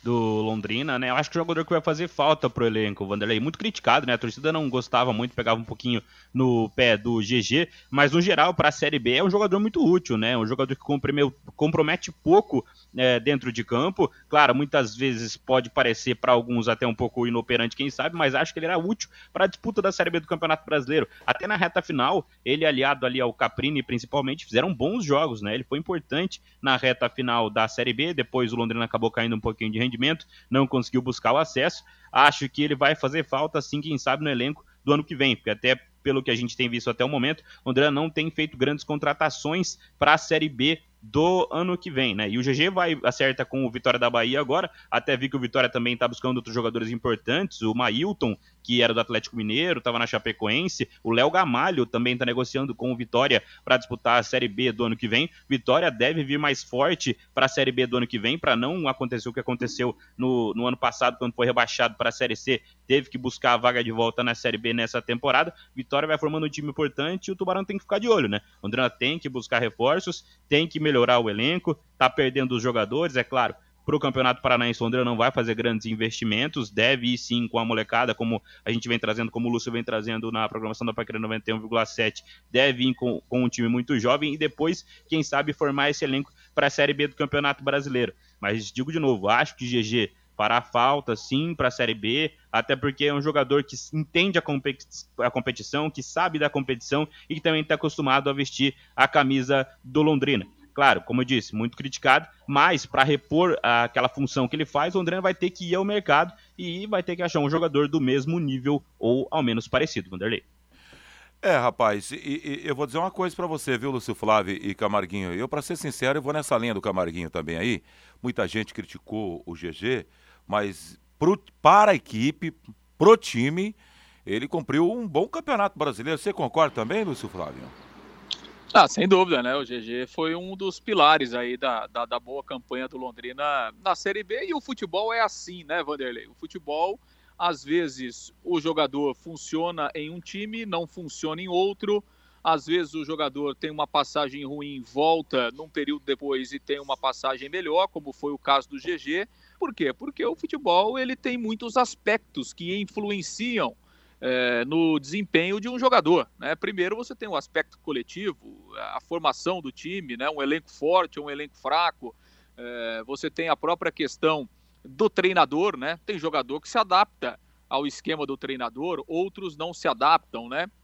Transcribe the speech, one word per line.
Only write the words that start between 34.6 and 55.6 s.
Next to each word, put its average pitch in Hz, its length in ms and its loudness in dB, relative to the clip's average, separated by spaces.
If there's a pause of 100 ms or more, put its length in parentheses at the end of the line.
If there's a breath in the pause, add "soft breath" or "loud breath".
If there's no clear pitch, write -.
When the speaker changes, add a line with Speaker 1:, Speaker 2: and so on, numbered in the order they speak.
Speaker 1:
do 139 80 4
ano 147 100 4
que 151 140 -8
vem, 131 180 4
porque - 160 -6
até 127 300 2 (220)
pelo 135 200 0
que 127 80 -2
a 110 60 2
gente 120 200 -6
tem 131 120 0
visto 120 220 -4
até 117 140 0
o 131 40 0
momento, 147 340 -2 (220 loud breath)
o - 40 -4
Londrina 135 220 4
não 151 180 -2
tem 156 220 -4
feito 156 260 -4
grandes 143 280 0
contratações 151 920 -2 (200 soft breath)
pra 147 180 8
Série 156 320 0
B 143 320 0 (200)
do 160 520 2
ano 175 260 -2
que 180 140 -10
vem, 131 200 2
né? 104 160 -2
E 107 100 -2
o 127 40 0
G 135 100 2
G 156 180 4
vai, 175 340 0
acerta 131 400 2
com 135 200 -4
o 120 60 -2
Vitória 123 300 0
da 120 100 2
Bahia 120 300 0
agora, 156 280 0 (220 loud breath)
até 147 260 0
vi 127 120 -4
que 139 80 -6
o 135 40 -2
Vitória 123 280 0
também 120 280 -2
tá 120 120 0
buscando 127 300 -2
outros 113 140 -8
jogadores 113 380 -2
importantes, 120 720 -4
o 110 100 0
Mailton, 123 640 0 (280 soft breath)
que 120 180 2
era 117 100 6
do 113 60 2
Atlético 113 380 -2
Mineiro, 120 440 0
tava 117 200 -2
na 117 80 -2
Chapecoense, 117 800 -2 (160 soft breath)
o 113 80 0
Léo 127 180 4
Gamalho 156 560 2
também 123 320 -2
tá 127 80 -2
negociando 131 480 -4
com 127 180 -4
o 120 40 -2
Vitória 120 440 2 (240 loud breath)
pra 127 120 4
disputar 123 420 2
a 113 60 2
Série 123 240 -2
B 113 240 0
do 113 120 -2
ano 113 120 0
que 120 100 -6
vem. 120 240 0 (180 soft breath)
Vitória 139 400 2